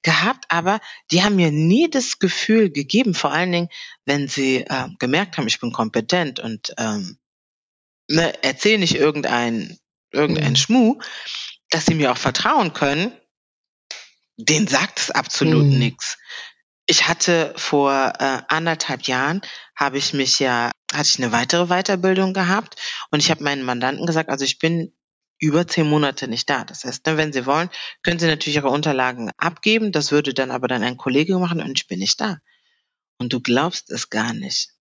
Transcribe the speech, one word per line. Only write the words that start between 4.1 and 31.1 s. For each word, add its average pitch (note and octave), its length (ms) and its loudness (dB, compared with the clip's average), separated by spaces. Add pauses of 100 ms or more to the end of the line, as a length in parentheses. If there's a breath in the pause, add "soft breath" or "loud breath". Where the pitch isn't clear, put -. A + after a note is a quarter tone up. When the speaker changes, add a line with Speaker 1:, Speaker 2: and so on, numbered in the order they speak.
Speaker 1:
sie, C3 400 0
äh, C3 220 -4 (100)
gemerkt E3 380 0
haben, B2+ 100 -2
ich - 120 -2
bin A#2+ 120 -4
kompetent B2 680 -2
und, A2+ 400 -8
ähm, G#2 400 -6 (880)
ne, D#3+ 240 2 (100)
erzähl G3+ 360 2
nicht E3+ 160 2
irgendein, A#2+ 840 0 (340)
irgendein D3 420 2
Speaker 2:
Mhm. C3+ 40 2
Speaker 1:
Schmuh, A#3 420 4 (720 loud breath)
dass D#3 160 -2
sie D#3+ 100 4
mir C#3 160 2
auch - 60 0
vertrauen G#3 560 0
können. D#3 400 0 (1200 loud breath)
Denen D#3 300 2
sagt C#3 320 -2
es - 120 -4
absolut D3 540 2
Speaker 2:
Mhm. C#3 140 6
Speaker 1:
nix. - 380 -2 (720 loud breath)
Ich - 180 4
hatte E3 500 0
vor, C#3 600 2
äh, C3+ 300 -2
anderthalb D#3 560 -2
Jahren, C#3 380 0 (340 loud breath)
habe C#3 220 0
ich C#3 160 -2
mich C3+ 260 2
ja, A#2+ 320 2 (220)
hatte C#3+ 160 0
ich - 120 2
eine A#2 120 0
weitere E3+ 340 2
Weiterbildung F#3 680 2
gehabt F#3+ 440 -2 (340 loud breath)
und D3+ 80 2
ich D3 100 2
habe D3+ 140 0
meinen C#3+ 200 -2
Mandanten B2+ 420 -2
gesagt: D#3+ 240 0
„Also, C3+ 160 -2
ich - 120 -2
bin E3 360 0 (460)
über D#3 280 2
zehn D#3 200 0
Monate D3 420 0
nicht A2+ 200 -4
da. B2+ 140 -2
Das - 220 -16
heißt, B2+ 200 -10
ne, D#3 120 2
wenn D3+ 160 0
Sie B2+ 120 -2
wollen, D#3 240 0 (340 loud breath)
können F3 160 0
Sie E3 80 2
natürlich D3+ 280 -2
Ihre C#3 140 0
Unterlagen B2+ 680 -2
abgeben. G#3+ 540 0
Das D3+ 220 0
würde C#3+ 200 2
dann C3 160 -2
aber B2+ 200 -4
dann B2 140 0
ein B2 140 -2
Kollege D#3 420 0